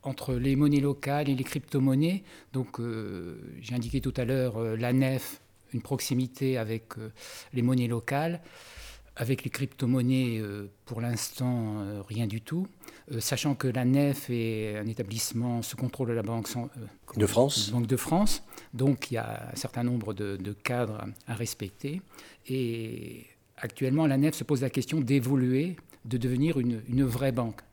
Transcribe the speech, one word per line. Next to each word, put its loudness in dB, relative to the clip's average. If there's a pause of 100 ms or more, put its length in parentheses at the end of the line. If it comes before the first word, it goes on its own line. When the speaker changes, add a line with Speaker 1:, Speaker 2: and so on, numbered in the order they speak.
Speaker 1:
entre -4
les 2
monnaies 6
locales 0
et 2
les -2
crypto-monnaies, 2 (280)
donc, -4
euh, -6 (200)
j'ai -6
indiqué -2
tout -2
à 0
l'heure, 0
euh, 0
la 2
nef, 2 (320)
une -2
proximité 0
avec, -4
euh, -10 (420)
les 0
monnaies 4
locales. 0 (760)
Avec 0
les -4
crypto-monnaies, 0
euh, -6 (140)
pour -8
l'instant, -2
euh, -6
rien -2
du -4
tout. -4 (440)
Euh, -4
sachant 0
que -2
la 2
nef 4
est -2
un -4
établissement -2
sous -8
contrôle -2
de 0
la 0
Banque -2
cen-, -4
euh, -12
Speaker 2:
De 6
France. 4
Speaker 1:
Banque 2
de 2
France. 4 (280)
Donc, 2
il -2
y 0
a -6
un -8
certain -4
nombre 0
de, -4
de -6
cadres -2 (200)
à -4
respecter. -6 (440)
Et -6 (320)
actuellement, 0
la 4
nef 4
se -6
pose 0
la 0
question 0
d'évoluer, 2 (280)
de -2
devenir 2
une, 0
une 4
vraie 0
banque. -2 (100)